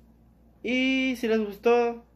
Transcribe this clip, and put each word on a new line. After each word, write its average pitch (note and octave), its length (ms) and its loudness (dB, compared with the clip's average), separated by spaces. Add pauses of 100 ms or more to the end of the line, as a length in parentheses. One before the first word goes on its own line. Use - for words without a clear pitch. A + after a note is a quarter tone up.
(600)
Y C4 560 -2
si A#3+ 100 -4
les A3 120 2
gustó, A#3 680 0 (100)